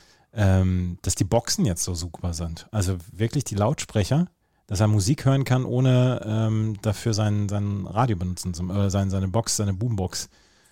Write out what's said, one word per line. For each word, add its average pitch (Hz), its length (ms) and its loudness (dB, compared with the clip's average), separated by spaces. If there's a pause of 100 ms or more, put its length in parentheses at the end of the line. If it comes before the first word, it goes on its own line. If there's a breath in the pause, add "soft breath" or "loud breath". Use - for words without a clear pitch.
(320 soft breath)
ähm, 92 720 2
dass - 120 -2
die - 100 -4
Boxen 117 400 0
jetzt 90 200 -2
so 92 100 -4
super 85 400 -6
sind. 82 380 -8
Also 95 240 0 (160)
wirklich 113 320 -2
die - 100 -8
Lautsprecher, 117 720 2 (400)
dass 98 140 -4
er 110 80 6
Musik 104 360 2
hören 135 200 2
kann, 127 200 0
ohne, 127 600 4
ähm, 110 580 0
dafür 110 320 0
sein, 104 340 0
sein 101 380 -2
Radio 110 300 0
benutzen 90 380 -4
zu, 87 160 -6
äh, 101 200 2
sein, 98 180 0
seine 95 200 0
Box, - 280 -2
seine 101 180 0
Boombox. 98 560 -4 (420 soft breath)